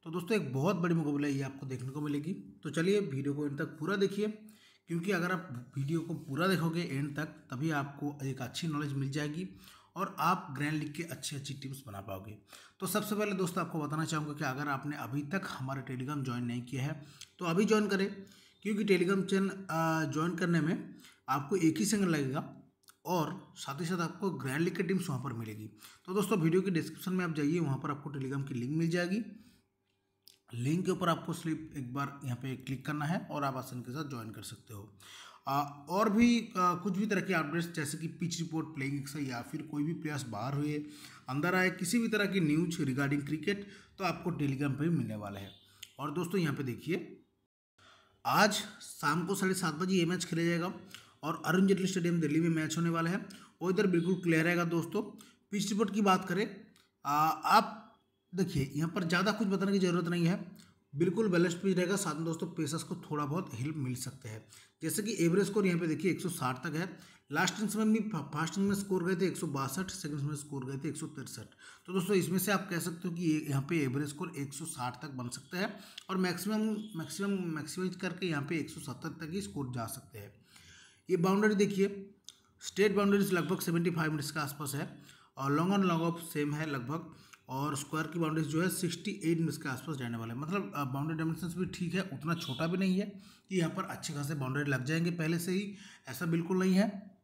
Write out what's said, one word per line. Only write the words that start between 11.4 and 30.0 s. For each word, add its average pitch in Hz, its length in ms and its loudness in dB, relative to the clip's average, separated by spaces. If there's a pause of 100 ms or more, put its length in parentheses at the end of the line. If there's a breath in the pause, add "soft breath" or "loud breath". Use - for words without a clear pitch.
टीम्स 135 340 -10
बना 98 140 -10
पाओगे। 104 360 -10 (420 loud breath)
तो 190 80 -2
सबसे 208 280 0
पहले 208 160 0
दोस्तों, 180 320 0
आपको 160 160 -4
बताना 151 260 0
चाहूँगा 151 280 -2
कि 147 100 -6
अगर 139 240 -2
आपने 143 280 -2
अभी 131 260 -4
तक 147 240 -2
हमारे 131 500 -6
Telegram 131 300 -4
ज्वाइन 123 200 -2
नहीं 120 160 -2
किया 127 220 -4
है, 151 220 -4 (340 loud breath)
तो 185 60 -4
अभी 175 200 4
ज्वाइन 208 220 6
करें, 196 380 0 (360 loud breath)
क्योंकि 208 240 0
Telegram 185 400 6
चैनल, 196 240 4
अ, 160 640 0
ज्वाइन 165 240 0
करने 170 260 4
में - 340 0 (340 loud breath)
आपको 143 260 0
एक 160 220 6
ही 214 80 4
सेकंड 202 220 4
लगेगा 147 480 0 (500)
और 165 500 0
साथ 143 260 -8
ही 170 40 -2
साथ 175 140 -2
आपको 170 320 -2
ग्रैंड 135 300 -2
लीग 180 160 0
की 202 60 0
टीम्स 180 260 0
वहाँ 127 140 -2
पर 131 100 -4
मिलेगी। 110 340 -8 (380 loud breath)
तो 185 80 -6
दोस्तों, 196 240 4
वीडियो 165 240 6
की 190 100 2
डिस्क्रिप्शन 170 420 -2
में 185 120 2
आप 165 80 0
जाइए, 151 260 2
वहाँ 135 180 2
पर 143 140 -4
आपको 143 200 -6
Telegram 139 360 -4
की 127 60 -6
लिंक 123 240 0
मिल 165 120 4
जाएगी। 175 340 0 (1300 loud breath)